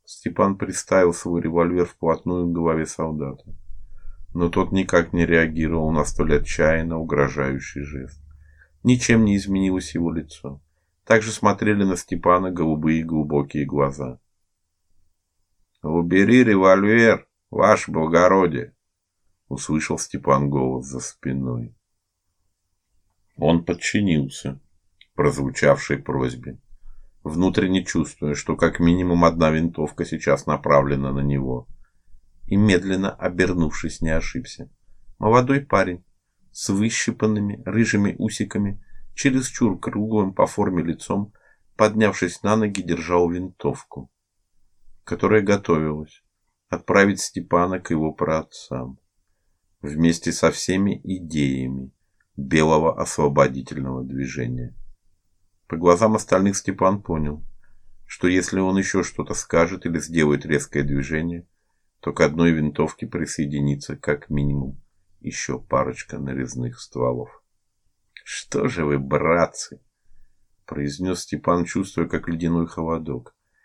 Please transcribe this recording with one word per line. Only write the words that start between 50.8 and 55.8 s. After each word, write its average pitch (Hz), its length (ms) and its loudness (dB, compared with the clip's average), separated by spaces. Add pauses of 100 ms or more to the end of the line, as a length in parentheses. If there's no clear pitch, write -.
идеями 67 880 -4 (440)
белого 78 640 2
освободительного 67 1040 -2
движения. 65 680 -6 (920)
По 85 80 -6
глазам 87 380 4